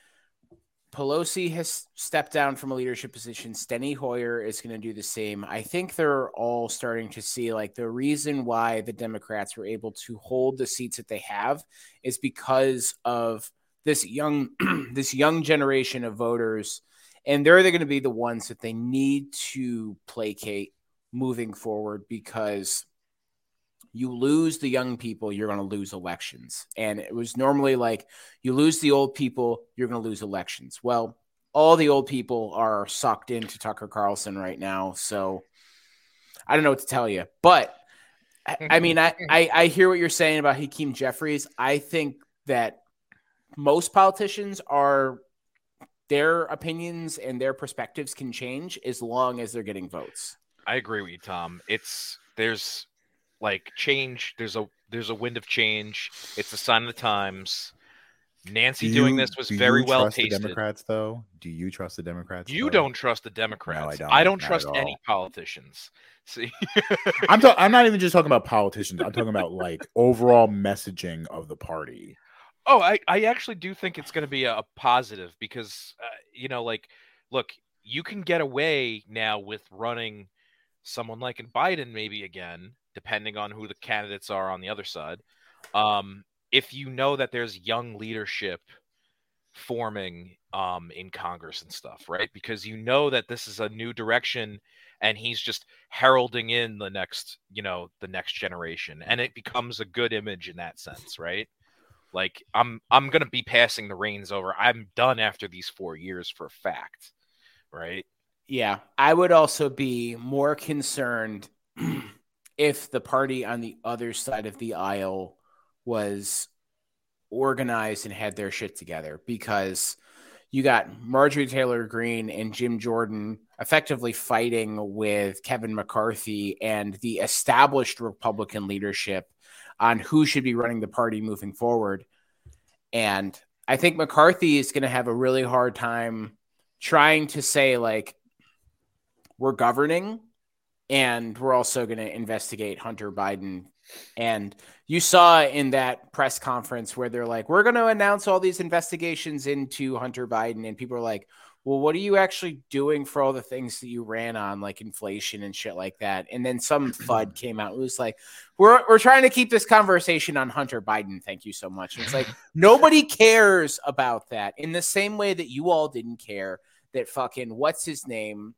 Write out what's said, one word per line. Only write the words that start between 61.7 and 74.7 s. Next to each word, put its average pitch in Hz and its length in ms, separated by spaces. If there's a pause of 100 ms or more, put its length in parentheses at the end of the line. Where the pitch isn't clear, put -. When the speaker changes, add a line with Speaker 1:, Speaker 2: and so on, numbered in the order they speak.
Speaker 3:
the 87 60
Democrats, 87 460
Speaker 2:
You 180 160
Speaker 3:
though? 311 40
Speaker 2:
don't 147 240
trust 120 320
the 113 40
Democrats. 101 520
Speaker 3:
No, 76 80
I 76 80
don't. 76 160
Speaker 2:
I 147 100
don't 185 180
Speaker 3:
Not - 60
Speaker 2:
trust 143 220
Speaker 3:
at 143 80
Speaker 2:
any 139 140 (160)
Speaker 3:
all. 110 80 (100)
Speaker 2:
politicians. 78 640 (340)
See? 117 260 (380)
<laughs> - 400
Speaker 3:
I'm 214 120
ta-, 262 160
I'm 190 160
not 247 120
even 214 140
just 180 140
talking 165 140
about 123 180
politicians. 101 560
I'm 110 100
talking 117 180
about, 95 220
like, 90 380
<laughs> - 80
overall 120 500
messaging 98 800
of 82 220
the 76 80
party. - 580 (540)
Speaker 2:
Oh, 254 120
I, 190 260
I 190 140
actually 233 340
do 180 180
think 190 240
it's - 140
gonna 151 160
be 135 160
a, 117 140
a 107 60 (120)